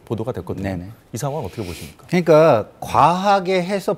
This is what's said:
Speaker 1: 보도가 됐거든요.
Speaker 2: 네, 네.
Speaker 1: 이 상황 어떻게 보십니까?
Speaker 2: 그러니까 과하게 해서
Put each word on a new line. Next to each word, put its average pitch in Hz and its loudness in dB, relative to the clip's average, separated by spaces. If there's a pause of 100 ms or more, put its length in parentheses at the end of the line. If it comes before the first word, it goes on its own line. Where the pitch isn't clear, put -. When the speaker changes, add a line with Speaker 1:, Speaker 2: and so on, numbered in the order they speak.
Speaker 1:
보도가 113 -6
됐거든요. 92 -8
Speaker 2:
네, 92 -6
네. 92 -12 (240)
Speaker 1:
이 - -10
상황 143 -6
어떻게 98 -10
보십니까? 80 -14
Speaker 2:
그러니까 160 4 (100)
과하게 180 2
해서 196 -4